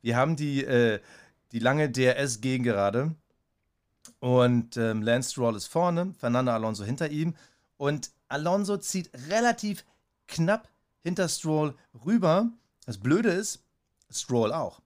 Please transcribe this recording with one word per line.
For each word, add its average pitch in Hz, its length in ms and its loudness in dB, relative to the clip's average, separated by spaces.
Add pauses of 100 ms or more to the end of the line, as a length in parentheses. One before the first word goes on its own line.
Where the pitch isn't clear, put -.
Wir 117 140 0
haben 147 200 2
die, 143 280 -2
äh, 120 360 4 (520)
die 113 80 -4
lange 139 300 2
D-R-S-Gegengerade 127 1200 0 (1040)
und, 123 580 2
ähm, 110 240 -2
Lance 120 300 0
Stroll 117 240 -2
ist 101 120 -10
vorne, 175 520 -2
Fernando 123 320 0
Alonso 110 320 -2
hinter 139 280 -4
ihm 160 240 -4 (420)
und 151 340 -4 (160)
Alonso 185 500 -2
zieht - 340 -6 (180)
relativ 220 540 0 (440)
knapp 185 420 0 (320)
hinter 180 280 -2
Stroll 151 460 -2 (300)
rüber. 196 440 2 (360)
Das 104 120 -8
Blöde 160 320 2
ist, - 340 -4 (460)
Stroll 117 440 0
auch. 135 320 -6